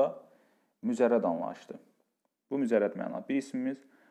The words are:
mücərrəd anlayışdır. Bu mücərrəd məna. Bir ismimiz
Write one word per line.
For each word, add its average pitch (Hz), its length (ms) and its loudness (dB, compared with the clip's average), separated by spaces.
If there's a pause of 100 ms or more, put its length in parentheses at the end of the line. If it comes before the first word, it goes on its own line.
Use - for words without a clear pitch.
(840)
mücərrəd 117 400 4
anlayışdır. 90 540 -4 (720)
Bu 139 80 -2
mücərrəd 113 400 2
məna. - 280 -6
Bir 135 120 0
ismimiz 131 460 -6 (260)